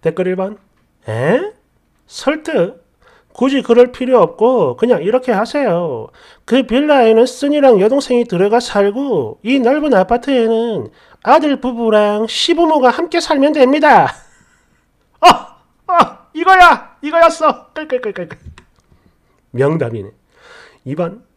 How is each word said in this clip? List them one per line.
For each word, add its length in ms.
댓글 260
일 100
번. 220
에? 440
설득? 760
굳이 300
그럴 300
필요 280
없고 560
그냥 260
이렇게 300
하세요. 760
그 200
빌라에는 600
쓴이랑 560
여동생이 440
들어가 360
살고 840
이 160
넓은 360
아파트에는 960
아들 380
부부랑 680
시부모가 640
함께 300
살면 320
됩니다. 600
어! 80
어! 260
이거야! 680
이거였어! 720
끌끌끌끌끌. 680
명답이네. 580
이 100
번. 280